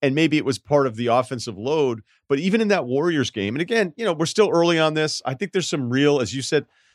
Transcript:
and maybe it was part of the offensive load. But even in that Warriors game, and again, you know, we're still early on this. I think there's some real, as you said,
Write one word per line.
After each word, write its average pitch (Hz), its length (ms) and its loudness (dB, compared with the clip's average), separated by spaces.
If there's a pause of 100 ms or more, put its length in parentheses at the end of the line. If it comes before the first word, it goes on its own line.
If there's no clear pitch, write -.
and 139 140 2
maybe 156 200 2
it 143 80 0
was 127 140 -2
part 143 300 0
of 110 80 -6
the 120 120 -2
offensive 120 500 -2
load. 127 440 -2 (260)
But 139 120 0
even 190 200 2
in 214 80 0
that 180 180 0
Warriors 143 440 0
game, 104 240 -4
and 151 80 -4
again, 196 340 -2
you 226 80 -8
know, 190 80 0
we're 160 140 -2
still 202 240 2
early 170 300 2
on 156 140 2
this. 156 300 -2
I 135 100 -4
think 196 180 -8
there's 185 160 -2
some 131 220 -4
real, 143 300 4
as 107 140 -4
you 135 80 -6
said, 147 240 -2 (280)